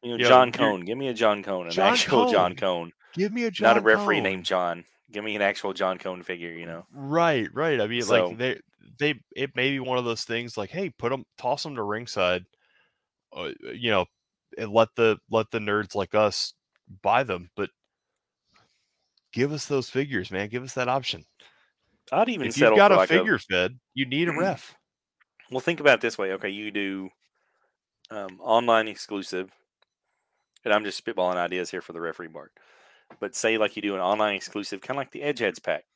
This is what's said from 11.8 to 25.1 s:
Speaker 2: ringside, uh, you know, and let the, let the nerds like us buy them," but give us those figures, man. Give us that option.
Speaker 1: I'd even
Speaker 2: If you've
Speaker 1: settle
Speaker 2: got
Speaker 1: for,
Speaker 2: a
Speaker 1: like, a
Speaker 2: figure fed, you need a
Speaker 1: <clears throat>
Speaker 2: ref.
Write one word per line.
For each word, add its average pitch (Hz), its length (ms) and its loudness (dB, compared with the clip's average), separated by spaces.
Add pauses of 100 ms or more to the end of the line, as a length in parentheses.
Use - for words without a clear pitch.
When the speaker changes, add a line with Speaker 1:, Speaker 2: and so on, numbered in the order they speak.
Speaker 2:
ringside, 101 600 -2 (920)
uh, 82 160 -8 (220)
you 117 160 -4
know, 95 160 2 (520)
and 104 140 -8
let 113 240 4
the, 110 220 4 (120)
let 110 220 0
the 117 80 -2
nerds 104 360 -2
like 98 180 -4
us 107 400 2 (480)
buy 113 220 2
them," 92 320 -8
but 101 140 -4 (1600)
give 139 200 0
us 151 140 -8
those 135 240 -2
figures, 131 400 -4
man. 98 180 -4
Give 123 140 -8
us 127 120 -14
that 127 140 -2
option. 123 360 -4 (880)
Speaker 1:
I'd 208 160 2
even 185 200 -4
Speaker 2:
If 117 100 -4
you've 120 140 8
Speaker 1:
settle - 20 6
Speaker 2:
got 202 160 10
Speaker 1:
for, - 20 8
Speaker 2:
a 98 60 6
Speaker 1:
like, 95 120 4
a 92 180 2
Speaker 2:
figure 156 100 2
fed, 95 420 -2 (140)
you 131 120 -2
need 147 220 -2
a 165 40 -4
Speaker 1:
<clears throat> - 0 -
Speaker 2:
ref. 165 440 -4 (760)